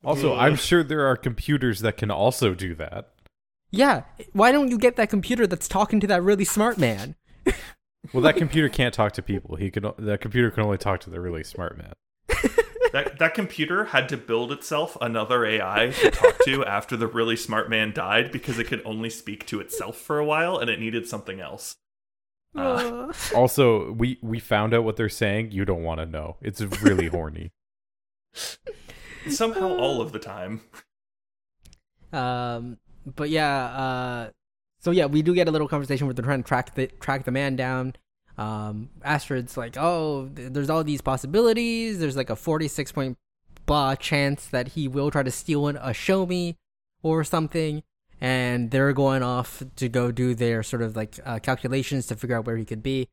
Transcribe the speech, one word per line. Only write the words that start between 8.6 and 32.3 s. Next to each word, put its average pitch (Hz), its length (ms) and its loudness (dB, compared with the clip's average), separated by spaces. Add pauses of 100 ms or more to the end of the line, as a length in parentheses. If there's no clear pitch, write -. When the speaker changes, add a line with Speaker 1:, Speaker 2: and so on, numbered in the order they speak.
Speaker 1:
can't 123 260 0
talk 104 180 2
to - 100 -8
people. 95 340 -6
He 92 140 -4
can 101 160 -4
o-, 107 120 -6
that 104 220 -2
computer 117 300 2
can 107 140 -2
only 101 140 0
talk 95 220 -2
to - 100 -16
the 85 100 -8
really 85 240 -6
smart - 340 -8
man. 90 140 -16 (360)
Speaker 2:
<laughs> - 140 0 (500)
That, - 260 -2
that 160 160 2
computer 185 520 -2
had 135 240 2
to 139 60 -2
build 117 360 -2
itself 151 500 -4
another 117 420 2
A 107 160 2
I 104 300 0
to - 220 4
talk - 320 6
to 135 200 2
Speaker 3:
<laughs> 101 140 0
Speaker 2:
after 120 180 -4
the 113 120 0
really 113 280 0
smart 110 320 -2
man 110 240 0
died 98 380 0
because 117 300 -6
it 113 80 -2
could 117 180 -4
only 110 240 -6
speak 104 360 -12
to 104 140 -6
itself 95 380 -10
for 147 200 -4
a 151 60 0
while 160 340 0
and 120 120 -2
it 104 80 -2
needed 113 280 -4
something 101 340 -10
else. - 360 -12 (800)
Uh, 247 540 -2
Speaker 3:
Uh. - 20 -10 (220)
Speaker 1:
Also, 120 560 4
we, 117 320 -2
we 113 160 -4
found 110 340 0
out 117 120 4
what 110 120 -2
they're 110 140 0
saying. 107 400 0
You 98 160 -2
don't 87 160 0
wanna 82 240 -4
know. 80 340 -8
It's 101 220 -8 (180)
really 90 280 4
horny. 80 420 -6 (840)
Speaker 2:
<laughs> - 960 -14
Somehow 359 480 0
all 185 240 0
of 113 120 -6
the 104 80 -8
time. 98 400 -10 (1500)
Speaker 3:
Um, 123 640 -4 (260)